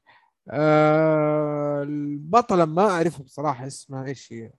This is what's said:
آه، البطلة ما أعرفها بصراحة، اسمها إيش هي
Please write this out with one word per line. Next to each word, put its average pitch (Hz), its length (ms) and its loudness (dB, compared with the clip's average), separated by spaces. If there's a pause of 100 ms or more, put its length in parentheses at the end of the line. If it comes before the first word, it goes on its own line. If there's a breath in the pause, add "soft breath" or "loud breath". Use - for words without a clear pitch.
(500 soft breath)
آه، 151 1300 2
البطلة 147 840 0
ما 175 240 2
أعرفها 165 340 -2
بصراحة، 135 440 -8
اسمها 135 380 -12
إيش 135 280 -12
هي 113 240 -16